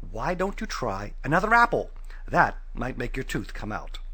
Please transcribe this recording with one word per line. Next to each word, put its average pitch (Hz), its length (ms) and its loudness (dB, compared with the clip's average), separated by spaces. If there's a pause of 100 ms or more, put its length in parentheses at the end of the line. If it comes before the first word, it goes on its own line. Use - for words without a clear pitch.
(100)
Why 135 240 -2
don't 185 260 -2
you 226 60 -4
try 104 480 -2 (100)
another 190 300 4
apple? 233 360 6 (380)
That 143 280 6 (180)
might 120 240 -4
make 120 180 -4
your 131 80 -2
tooth 117 300 -4
come 104 180 -4
out. - 260 -6 (160)